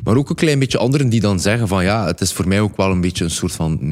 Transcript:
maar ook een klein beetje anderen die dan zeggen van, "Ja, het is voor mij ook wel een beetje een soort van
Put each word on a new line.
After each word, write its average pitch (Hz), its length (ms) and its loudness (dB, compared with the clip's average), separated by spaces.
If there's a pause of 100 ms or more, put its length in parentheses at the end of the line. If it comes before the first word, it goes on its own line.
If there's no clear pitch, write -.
maar 113 140 2
ook 139 120 0
een 170 60 -2
klein 151 240 2
beetje 135 180 0
anderen 135 320 2
die 113 120 2
dan 98 180 2
zeggen 104 280 0
van, 92 160 0
"Ja, 104 220 0
het 85 160 -2
is 92 120 -2
voor 85 140 -2
mij 98 140 2
ook 104 160 -2
wel 95 140 0
een 90 100 0
beetje 90 220 -2
een 85 60 -2
soort 87 220 -4
van 80 280 -2 (120)